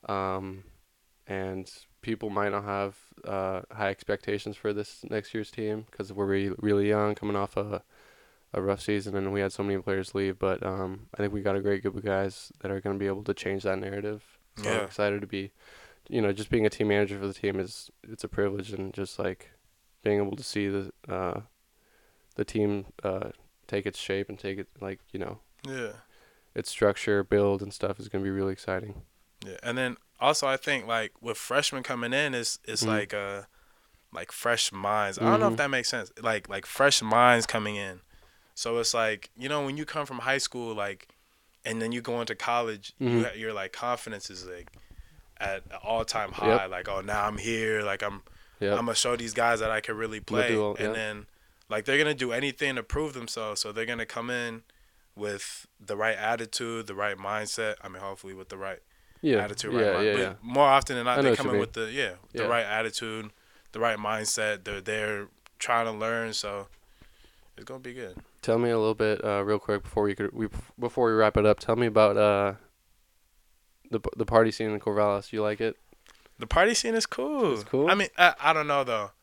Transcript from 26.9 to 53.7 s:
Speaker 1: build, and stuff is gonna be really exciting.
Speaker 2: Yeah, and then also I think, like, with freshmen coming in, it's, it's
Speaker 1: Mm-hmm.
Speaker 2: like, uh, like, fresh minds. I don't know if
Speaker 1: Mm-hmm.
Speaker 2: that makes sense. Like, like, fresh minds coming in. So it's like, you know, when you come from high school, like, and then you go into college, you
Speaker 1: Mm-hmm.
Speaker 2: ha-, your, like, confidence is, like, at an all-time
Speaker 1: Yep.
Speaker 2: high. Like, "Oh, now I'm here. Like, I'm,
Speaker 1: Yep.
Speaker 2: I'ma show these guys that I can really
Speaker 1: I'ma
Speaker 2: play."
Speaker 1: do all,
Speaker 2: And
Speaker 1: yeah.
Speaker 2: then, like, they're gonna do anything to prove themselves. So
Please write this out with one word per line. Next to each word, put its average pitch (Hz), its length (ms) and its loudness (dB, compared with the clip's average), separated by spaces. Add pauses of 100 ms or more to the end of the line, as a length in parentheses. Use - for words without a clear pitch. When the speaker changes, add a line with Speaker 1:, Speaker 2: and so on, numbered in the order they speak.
Speaker 1:
build, 101 380 4
and 98 120 -8
stuff 101 260 -4
is 107 100 -12
gonna 98 140 -4
be 98 80 -2
really 95 220 -2
exciting. 95 500 -6 (420)
Speaker 2:
Yeah, 95 160 -12
and 120 160 -4
then 127 200 -4 (220)
also 143 280 2
I 135 100 0
think, 131 300 -2
like, 113 340 -2
with 117 160 -6
freshmen 135 460 0
coming 120 300 -4
in, 143 200 0
it's, 120 320 -4
it's 110 160 -4
Speaker 1:
Mm-hmm. 113 100 0
Speaker 2:
like, 104 220 0
uh, 101 300 -6 (680)
like, 87 200 -10
fresh - 400 0
minds. 101 480 -2
I 117 60 0
don't 196 140 6
know 220 60 4
if 196 60 4
Speaker 1:
Mm-hmm. - 60 -2
Speaker 2:
that 143 120 0
makes 127 200 0
sense. 113 300 -6
Like, 110 300 -2
like, 98 160 -6
fresh - 380 4
minds 117 420 8
coming 104 300 -2
in. 95 260 -8 (540)
So 117 240 -2
it's 113 140 0
like, 110 440 0
you 127 100 -8
know, 147 160 0
when 139 140 -4
you 151 80 -6
come 147 200 -4
from 131 140 -8
high 131 200 0
school, 117 340 -4
like, 101 340 -6 (560)
and 113 180 -2
then 113 120 -2
you 120 80 -4
go 120 180 -2
into 113 160 -4
college, 113 640 -2
you 131 80 0
Speaker 1:
Mm-hmm. 117 160 4
Speaker 2:
ha-, 113 100 -4
your, 110 200 -6
like, 95 180 -6
confidence 117 580 -6
is, 92 160 -14
like, 87 260 -14 (640)
at 98 340 -4
an 98 120 -14
all-time 110 480 -2
Speaker 1:
Yep. - 80 -10
Speaker 2:
high. 107 260 4
Like, 92 240 -6
"Oh, 98 120 -2
now 104 240 -2
I'm 104 120 -2
here. 110 460 0
Like, 98 200 -4
I'm, 101 200 -8 (360)
Speaker 1:
Yep. 104 180 2
Speaker 2:
I'ma 117 160 0
show 123 220 2
these 117 180 -6
guys 117 280 2
that 110 100 0
I 110 80 0
can 110 160 -6
really 110 220 -6
Speaker 1:
I'ma 107 80 -12
Speaker 2:
play." 120 240 2
Speaker 1:
do 110 140 4
all, 104 120 0
Speaker 2:
And 107 120 -2
Speaker 1:
yeah. 110 60 -2
Speaker 2:
then, 107 340 -6 (420)
like, 107 160 -2
they're 135 120 4
gonna 151 160 4
do 123 200 -2
anything 135 420 -2
to 117 80 -4
prove 147 300 -4
themselves. 113 480 -6
So 107 100 -4